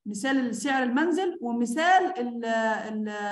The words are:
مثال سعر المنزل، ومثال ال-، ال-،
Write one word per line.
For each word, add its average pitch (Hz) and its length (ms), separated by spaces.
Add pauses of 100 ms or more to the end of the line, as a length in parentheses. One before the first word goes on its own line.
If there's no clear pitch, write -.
مثال 240 480
سعر 269 280
المنزل، 330 580
ومثال 277 800
ال-، 240 260
ال-، 214 640 (240)